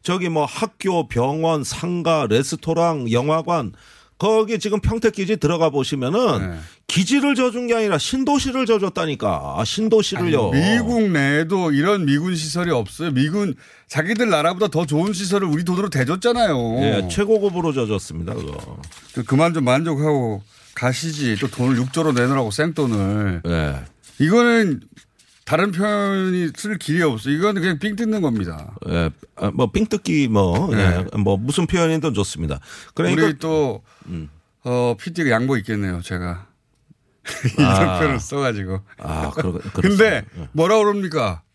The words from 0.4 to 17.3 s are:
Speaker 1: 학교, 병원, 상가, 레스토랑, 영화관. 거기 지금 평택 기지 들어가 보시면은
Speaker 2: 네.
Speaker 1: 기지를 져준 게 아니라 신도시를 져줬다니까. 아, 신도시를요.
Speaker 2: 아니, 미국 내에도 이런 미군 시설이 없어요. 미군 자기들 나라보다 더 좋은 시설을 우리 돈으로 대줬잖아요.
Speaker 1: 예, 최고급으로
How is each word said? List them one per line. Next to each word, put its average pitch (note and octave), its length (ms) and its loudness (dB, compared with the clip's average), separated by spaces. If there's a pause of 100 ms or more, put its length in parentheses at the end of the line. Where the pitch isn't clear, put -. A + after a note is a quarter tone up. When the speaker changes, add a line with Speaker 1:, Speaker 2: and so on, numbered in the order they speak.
Speaker 1:
학교, F3 640 -2
병원, D3+ 560 0
상가, E3 640 -2
레스토랑, C#3 840 0
영화관. D3+ 580 0 (480)
거기 A3 400 2
지금 G#3 200 -2
평택 A3 340 0
기지 G3+ 220 -2
들어가 D#3+ 340 2
보시면은 C#3+ 800 0
Speaker 2:
네. E2 80 -10 (280)
Speaker 1:
기지를 B3+ 480 2
져준 B3 320 -2
게 A#3 80 2
아니라 G#3 220 2
신도시를 C4 680 0
져줬다니까. C#3+ 920 -2
아, A2 80 0
신도시를요. G3 880 2
Speaker 2:
아니, - 80 4
미국 A3+ 480 2
내에도 D#3+ 600 0
이런 E3+ 340 2
미군 D3+ 300 0
시설이 D#3+ 360 -4
없어요. C#3+ 400 -4
미군 C3 440 0 (340)
자기들 G#3+ 400 0
나라보다 F3 400 2
더 D#3+ 160 0
좋은 D#3 260 0
시설을 G3 360 -2
우리 D#3+ 180 0
돈으로 F3+ 240 0
대줬잖아요. F#3 680 0 (280)
Speaker 1:
예, G3+ 280 0
최고급으로 G3 640 2